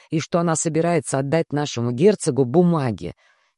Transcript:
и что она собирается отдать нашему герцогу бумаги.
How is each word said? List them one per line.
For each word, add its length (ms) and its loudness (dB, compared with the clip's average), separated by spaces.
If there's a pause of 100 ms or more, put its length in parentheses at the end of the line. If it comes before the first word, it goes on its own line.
и 100 -2
что 200 -2
она 180 0
собирается 640 -2
отдать 340 -2
нашему 400 -2
герцогу 500 2
бумаги. 720 0 (440)